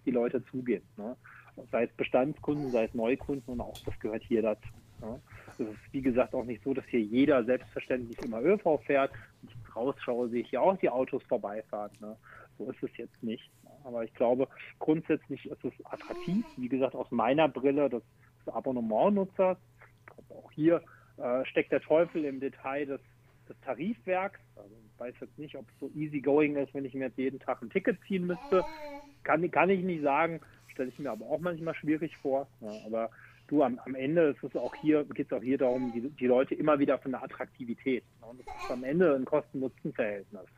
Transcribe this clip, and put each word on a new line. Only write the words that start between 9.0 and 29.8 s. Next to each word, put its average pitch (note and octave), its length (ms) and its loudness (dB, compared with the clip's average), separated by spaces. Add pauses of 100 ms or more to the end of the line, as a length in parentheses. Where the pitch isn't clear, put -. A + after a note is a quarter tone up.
Wenn - 380 -18
ich - 60 -18
jetzt - 200 -16
rausschaue, B2 540 -2
sehe A#2 140 -2
ich - 60 -18
hier B2 120 -2
auch F#3 160 6
die F3 120 0
Autos B2+ 380 0
vorbeifahren, G#2 720 -4
ne? A2 160 -12 (420)
So C3 140 -8
ist - 100 -14
es C3 140 -4
jetzt - 260 -14
nicht, A2 300 -8 (140)
ne? - 40 -20 (140)
Aber A#2+ 200 -6
ich A2+ 100 -10
glaube, B2+ 340 4 (320)
grundsätzlich D#3 680 0
ist - 200 -10
es - 80 -6 (120)
attraktiv. - 600 -4 (100)
Wie B2+ 140 -6
gesagt, C3 260 0
aus B2 160 -6
meiner B2+ 360 4
Brille, C#3 420 2
das, A#2+ 140 -4 (420)
das - 100 -8
Abonnementnutzers. F3+ 1040 2 (720)
Auch - 220 -20
hier, D#3+ 300 4 (360)
äh, B2+ 280 0
steckt - 260 -2
der C#3 100 2
Teufel E3 440 4
im C3+ 140 -6
Detail C3+ 460 -6
des, C#3 140 -6 (500)
des - 120 -18
Tarifwerks. F#3 800 -4 (160)
Also G2+ 140 -20 (160)
ich - 140 -20
weiß A#2+ 200 -10
jetzt - 200 -14
nicht, D3+ 160 -12
ob C3 120 -14
es - 120 -20
so C3+ 160 -8
easygoing D3 640 4
ist, C#3 180 -2
wenn C#3 100 -4
ich B2+ 80 -8
mir C3+ 120 -4
jetzt B2 120 -8
jeden C3 220 -2
Tag - 240 -4
ein A2+ 80 -10
Ticket F#3+ 260 0 (100)
ziehen F3+ 200 -2
müsste. F3+ 360 2 (600)
Kann, D#3+ 260 2
kann E3 220 4
ich F#3 120 2